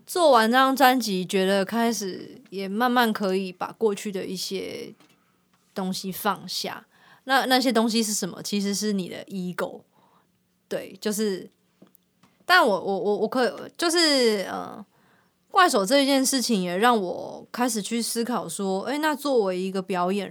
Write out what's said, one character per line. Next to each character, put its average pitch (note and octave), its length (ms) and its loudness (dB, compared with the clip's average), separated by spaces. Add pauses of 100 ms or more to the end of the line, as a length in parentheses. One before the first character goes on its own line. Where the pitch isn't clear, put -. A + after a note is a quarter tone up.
做 E4 280 4
完 A3+ 180 6
这 B3 60 4
张 C4+ 180 4
专 C4 240 6
辑， G3 260 -2
觉 F#3+ 220 0
得 G3 180 2
开 A#3 280 0
始 G3 580 -10
也 F#3+ 180 -8
慢 A#3 220 0
慢 A#3+ 220 2
可 F#3+ 240 0
以 F#3 160 -4
把 - 260 -8
过 G#3 160 2
去 G3+ 160 -8
的 F#3 160 -8
一 F#3+ 80 -8
些 - 580 -8 (800)
东 F#3 220 -4
西 F#3+ 160 -8
放 F#3 380 -6
下。 - 360 -8 (400)
那， B3+ 220 2
那 C4 140 4
些 B3+ 120 2
东 A3+ 160 2
西 A3 140 2
是 G#3+ 100 -2
什 G3+ 160 -4
么？ - 140 -12
其 G3+ 180 -2
实 G3+ 140 -2
是 G#3 180 -2
你 F#3+ 160 -2
的 - 180 -12
ego。 F3+ 560 -8 (840)
对， F#3+ 320 -8
就 G#3+ 120 -2
是， G3+ 360 -4 (960)
但 F4 220 6
我， F#3+ 140 2
我， G3 180 -2
我， G3 200 0
我 G#3 100 0
可-， B3 400 -2 (100)
就 E4+ 100 0
是， C4+ 600 4
呃， G3 340 -10 (640)
怪 F4+ 220 4
手 G3+ 160 2
这 C#4 160 4
一 - 20 4
件 C4+ 220 4
事 C4 160 0
情 G#3+ 180 2
也 F3+ 160 -2
让 A#3 240 4
我 D3+ 520 -8
开 B3 160 -2
始 A3 120 -2
去 A3+ 220 -4
思 A#3 220 -4
考 G3 240 -4
说， F#3+ 340 -2
哎， C#4 160 -4
那 D4+ 160 0
作 C4+ 300 0
为 F#3 120 0
一 F#3+ 140 -4
个 F#3+ 100 -4
表 F3+ 300 -2
演 G3 200 -2